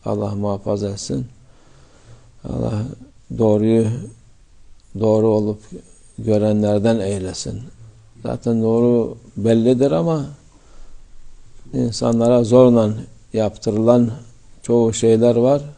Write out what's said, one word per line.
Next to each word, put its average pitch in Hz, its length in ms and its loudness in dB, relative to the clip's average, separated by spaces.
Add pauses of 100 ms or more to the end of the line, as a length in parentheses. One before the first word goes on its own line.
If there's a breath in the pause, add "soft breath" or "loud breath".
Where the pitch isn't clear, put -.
Allah 101 300 -4
muhafaza 101 560 -4
etsin. 127 360 -8 (1200 soft breath)
Allah 117 340 -6 (560)
doğruyu 110 480 2 (1120)
doğru 110 280 2
olup 107 300 0 (600)
görenlerden 107 840 0
eylesin. 98 640 -6 (600)
Zaten 120 400 -4
doğru 117 540 2 (200)
bellidir 117 540 2
ama 160 360 -2 (1500 soft breath)
insanlara 120 720 0
zorla 117 460 6 (420)
yaptırılan 110 760 0 (520)
çoğu 117 300 0
şeyler 113 440 2
var. 135 260 2 (160)